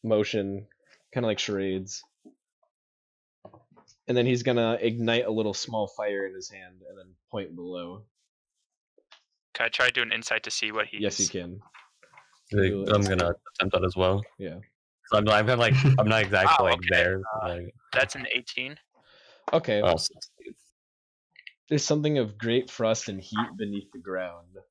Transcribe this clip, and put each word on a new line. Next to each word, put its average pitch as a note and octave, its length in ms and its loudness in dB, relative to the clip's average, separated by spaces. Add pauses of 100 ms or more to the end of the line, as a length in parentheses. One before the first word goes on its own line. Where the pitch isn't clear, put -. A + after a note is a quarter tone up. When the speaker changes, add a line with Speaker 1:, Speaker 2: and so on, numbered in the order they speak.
Speaker 1:
motion, G#2 640 0 (460)
kinda A#2+ 140 -2
like G#2 120 0
charades. F#2+ 640 -4 (2000)
And B2 100 2
then A#2+ 80 4
he's B2 180 2
gonna A#2 380 2
ignite A#2 440 0
a G#2+ 60 -4
little G#2+ 220 -2
small A2 340 -4
fire G2+ 380 -4
in F#2+ 80 -12
his F#2+ 160 -14
hand F#2 400 -20
and G2 80 -20
then F#2 180 -20 (140)
point F#2 260 -8
below. F2+ 480 -10 (1500)
Speaker 2:
Can A#2 140 -2
I - 20 -2
try B2+ 180 2
to B2 60 4
do B2+ 80 0
an A2+ 100 -2
insight A2+ 320 -4
to A2 80 -8
see G#2+ 200 -4
what G#2+ 160 -2
he's G#2 140 -10
Speaker 1:
Yes, G2+ 180 -2
you - 80 2
can. F#2 340 -8 (920)
Speaker 3:
Like, G2 200 4
Speaker 1:
Do G2 120 -4
it. G2+ 80 0
Speaker 3:
I'm G#2 120 4
gonna F2+ 300 2 (220)
attempt F#2+ 200 -2
that F#2 100 2
as F2+ 100 -2
well. F#2+ 280 2 (140)
Speaker 1:
Yeah. F2 220 -10 (480)
Speaker 3:
So G#2+ 100 2
I'm, G#2 120 4
I'm G#2+ 160 6
kinda B2 120 2
like, A#2 180 4 (220)
I'm G#2+ 100 4
not A2 160 4
Speaker 2:
<laughs> - 20 2
Speaker 3:
exactly, G2+ 340 4
Speaker 2:
Oh, A#2+ 60 2
Speaker 3:
like, F2+ 140 4
Speaker 2:
okay. F2+ 120 -6
Speaker 3:
there, F2+ 300 2 (220)
Speaker 2:
Uh, G#2+ 60 -4
Speaker 3:
like F2 260 -8 (180)
Speaker 2:
that's C3+ 220 2
an B2+ 180 -8
eighteen. B2+ 440 -8 (760)
Speaker 1:
Okay. G#2+ 280 2
Speaker 3:
Oh, F2+ 160 6
sixteen. - 560 -10 (1160)
Speaker 1:
There's D3+ 160 2
something D3+ 320 2
of G#2+ 200 -2
great A#2 320 0
frost A2 380 0
and G2 140 -8
heat G#2+ 260 -4 (100)
beneath G2+ 360 -6
the F2+ 60 -16
ground F2+ 580 -8 (140)